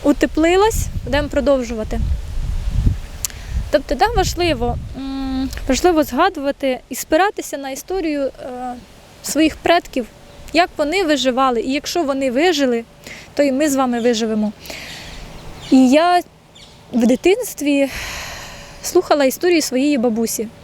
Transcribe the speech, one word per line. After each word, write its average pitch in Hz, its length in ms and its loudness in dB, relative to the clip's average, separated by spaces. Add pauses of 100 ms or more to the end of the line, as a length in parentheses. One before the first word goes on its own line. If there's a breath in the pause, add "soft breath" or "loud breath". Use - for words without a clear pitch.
Утеплилась, 339 840 2 (180)
будемо 285 220 0
продовжувати. 240 720 0 (1700 loud breath)
Тобто, 285 240 0
да, 330 120 2
важливо, 339 680 0 (200)
м, 269 520 -4 (180)
важливо 311 360 4
згадувати 277 760 0 (100)
і 262 60 -8
спиратися 359 640 0
на 277 120 -8
історію, 302 520 -4
е, 254 520 -8 (500)
своїх 311 320 2
предків, 339 500 0 (480)
як 339 240 2
вони 320 260 0
виживали. 262 580 2
І 262 100 -2
якщо 302 320 -2
вони 269 280 -2
вижили, 269 520 2 (500 loud breath)
то 294 100 2
і 285 80 4
ми 285 180 2
з 269 60 0
вами 247 240 0
виживемо. 220 520 0 (1200 loud breath)
І 262 180 8
я 349 320 6 (720)
в 247 120 2
дитинстві 285 840 2 (960 loud breath)
слухала 302 420 2
історії 330 360 2
своєї 277 360 0
бабусі. 226 500 -2 (160)